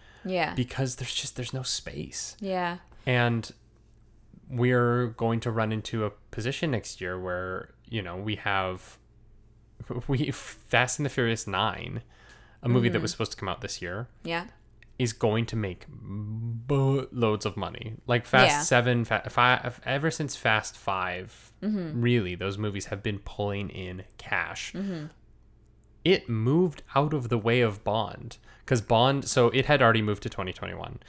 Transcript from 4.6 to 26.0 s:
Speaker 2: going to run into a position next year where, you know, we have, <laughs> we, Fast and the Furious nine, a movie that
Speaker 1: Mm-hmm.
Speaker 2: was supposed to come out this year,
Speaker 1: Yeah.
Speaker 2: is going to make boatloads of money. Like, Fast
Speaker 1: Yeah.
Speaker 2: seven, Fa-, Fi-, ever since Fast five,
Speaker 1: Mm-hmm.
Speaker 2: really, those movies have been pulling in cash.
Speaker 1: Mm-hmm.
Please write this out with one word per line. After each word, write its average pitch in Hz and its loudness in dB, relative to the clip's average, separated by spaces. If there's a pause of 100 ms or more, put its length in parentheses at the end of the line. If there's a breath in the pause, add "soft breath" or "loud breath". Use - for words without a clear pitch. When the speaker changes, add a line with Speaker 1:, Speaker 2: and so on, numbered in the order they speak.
Speaker 2:
going 113 2
to 120 -2
run 110 0
into 110 -2
a 104 0 (220)
position 139 -2
next - -4
year 92 -6
where, 92 -6 (180)
you 110 -4
know, 90 -8
we 104 -4
have, 95 -2 (500)
<laughs> - -10
we, 139 0
Fast - -2
and 147 -2
the 135 -2
Furious 113 0
nine, 95 -2 (600 soft breath)
a 123 -4
movie 120 4
that - 0
Speaker 1:
Mm-hmm. 107 0
Speaker 2:
was 104 -2
supposed - -4
to - -10
come 101 -6
out 92 -6
this - -8
year, 90 -8 (160)
Speaker 1:
Yeah. 165 -4 (520)
Speaker 2:
is 120 0
going 113 2
to - -8
make 101 -4
boatloads 117 0
of 101 -2
money. 98 -8 (120)
Like, 120 2
Fast 131 8
Speaker 1:
Yeah. 143 2
Speaker 2:
seven, 123 4
Fa-, 110 -2
Fi-, 123 4 (140)
ever 139 0
since 147 -4
Fast - 0
five, 92 -6 (100)
Speaker 1:
Mm-hmm. 185 -4
Speaker 2:
really, 117 2
those 95 -2
movies 101 -4
have 98 -6
been 101 -4
pulling 101 -4
in 92 -10 (160)
cash. 87 -4
Speaker 1:
Mm-hmm. 175 -6 (1000)